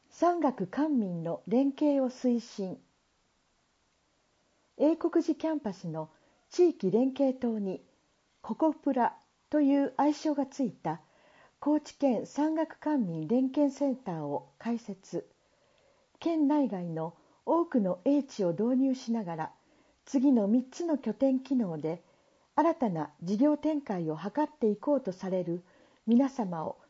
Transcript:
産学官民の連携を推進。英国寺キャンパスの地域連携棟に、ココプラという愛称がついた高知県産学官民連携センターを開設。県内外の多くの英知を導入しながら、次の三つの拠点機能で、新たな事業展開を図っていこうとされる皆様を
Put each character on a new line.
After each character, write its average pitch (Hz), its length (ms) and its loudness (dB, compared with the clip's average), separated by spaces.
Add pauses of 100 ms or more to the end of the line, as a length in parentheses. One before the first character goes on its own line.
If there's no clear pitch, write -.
(100)
産 349 300 0
学 254 260 0
官 285 320 0
民 175 240 -2
の 165 240 -6
連 269 260 2
携 285 300 2
を 247 80 0
推 240 300 0
進。 190 380 -10 (2000)
英 311 200 4
国 330 280 0
寺 320 120 0
キ 311 120 -4
ャ 320 60 0
ン 294 60 -4
パ 202 120 -6
ス 175 160 -10
の 156 220 -8 (400)
地 349 200 4
域 190 200 -2
連 254 260 2
携 269 160 2
棟 240 260 -2
に、 190 240 -6 (600)
コ 226 120 -8
コ 320 180 2
プ 285 200 -4
ラ 247 240 0 (340)
と 302 100 2
い 277 240 4
う - 120 -6
愛 294 180 2
称 302 200 -2
が 277 120 -2
つ - 160 -8
い 202 100 -2
た 160 280 -6 (580)
高 294 200 0
知 - 180 -10
県 254 300 0
産 311 280 -2
学 311 240 -4
官 294 280 -2
民 160 220 -6
連 254 220 2
携 285 200 2
セ 277 200 -2
ン 247 60 -4
タ - 160 -10
ー 156 120 -6
を 143 340 -6
開 233 200 -4
設。 - 500 -10 (920)
県 320 300 2
内 285 200 2
外 180 220 -6
の 160 240 -6 (320)
多 330 200 2
く 262 140 2
の 180 240 0
英 285 180 4
知 214 220 -4
を 170 80 2
導 226 240 0
入 262 180 2
し 226 180 -6
な 226 120 -2
が 170 120 -8
ら、 160 160 -6 (520)
次 269 280 4
の 208 160 4
三 247 220 4
つ - 140 -8
の 320 140 0
拠 214 160 -4
点 269 260 2
機 269 160 -4
能 175 220 -2
で、 156 240 -4 (540)
新 320 180 4
た 233 160 0
な 160 220 -4 (100)
事 190 160 -2
業 294 180 4
展 302 240 -2
開 175 300 -4
を 151 60 -4
図 170 120 -8 (140)
っ 302 60 0
て - 200 -2
い 208 80 0
こ 294 200 0
う 254 40 0
と 196 120 -6
さ 185 180 -8
れ 185 140 0
る 170 180 -4 (440)
皆 240 220 4
様 175 360 -6
を - 140 -8 (120)